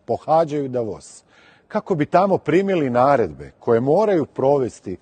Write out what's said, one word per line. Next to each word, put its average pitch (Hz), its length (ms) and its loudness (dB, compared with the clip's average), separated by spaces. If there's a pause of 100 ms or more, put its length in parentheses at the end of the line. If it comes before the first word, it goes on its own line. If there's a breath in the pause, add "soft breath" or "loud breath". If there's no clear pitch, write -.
pohađaju 147 640 -2
Davos – 113 560 -8 (440 soft breath)
kako 202 260 -4
bi 147 120 -2
tamo 185 320 2
primili 175 520 0
naredbe 117 680 0
koje 117 220 2
moraju 165 460 0
provesti 127 760 -2